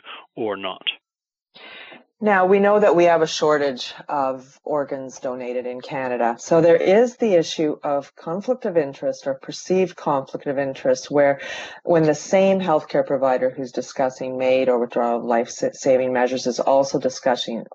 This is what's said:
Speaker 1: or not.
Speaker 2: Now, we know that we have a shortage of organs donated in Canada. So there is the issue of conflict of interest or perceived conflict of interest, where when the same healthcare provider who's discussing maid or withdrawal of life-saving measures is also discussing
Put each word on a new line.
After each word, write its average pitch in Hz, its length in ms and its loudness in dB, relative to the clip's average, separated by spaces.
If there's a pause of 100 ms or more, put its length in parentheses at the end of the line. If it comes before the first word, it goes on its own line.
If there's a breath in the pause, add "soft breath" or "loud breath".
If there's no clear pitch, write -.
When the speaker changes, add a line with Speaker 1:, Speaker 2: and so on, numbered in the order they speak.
(360 loud breath)
Speaker 1:
or 107 200 -4
not. 95 300 -10 (1400 loud breath)
Speaker 2:
Now, 202 220 2
we 196 160 4
know 202 180 4
that 202 160 4
we 175 100 6
have 165 180 4
a 160 40 4
shortage 143 680 -2 (120)
of 131 560 -6
organs 135 580 -6
donated 123 460 -6
in 123 140 -10
Canada. 123 580 -2
So 165 220 2
there 165 160 6
is 226 400 4
the 226 160 0
issue 160 500 0
of 143 320 -4
conflict 208 520 -6
of 180 100 -4
interest 139 500 -2
or 135 140 -2
perceived 180 560 -2
conflict - 500 -4
of 139 120 -2
interest, 135 520 -2
where 143 300 2 (420 loud breath)
when 165 200 4
the 151 120 4
same 190 460 2
healthcare 156 460 0
provider 127 420 0
who's 127 240 -8
discussing 131 640 -6
maid 131 320 2
or 123 100 2
withdrawal 120 420 0
of - 40 -8
life-saving 127 880 0
measures 127 340 -2
is 120 140 -2
also 135 400 2
discussing 120 640 -4 (100)